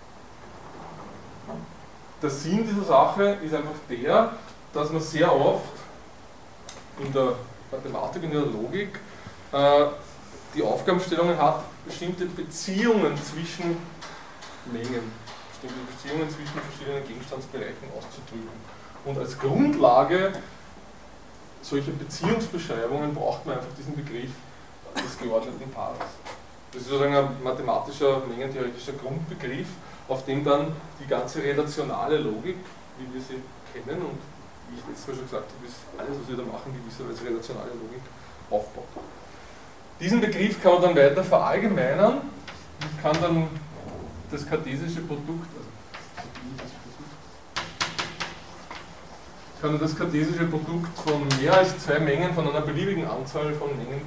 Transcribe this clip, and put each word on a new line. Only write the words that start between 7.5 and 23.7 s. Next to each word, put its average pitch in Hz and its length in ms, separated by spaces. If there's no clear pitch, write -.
Mathematik, - 520
in 156 60
der 147 120
Logik, 143 580
äh, 143 340
die - 80
Aufgabenstellungen 175 760
hat, - 240
bestimmte 175 400
Beziehungen 185 920
zwischen 170 640
Mengen, 117 460
bestimmte 127 320
Beziehungen 151 380
zwischen 147 320
verschiedenen 139 480
Gegenstandsbereichen 127 880
auszudrücken. 110 540
Und 139 120
als - 200
Grundlage 185 960
solcher 139 300
Beziehungsbeschreibungen 147 1200
braucht - 320
man - 100
einfach - 220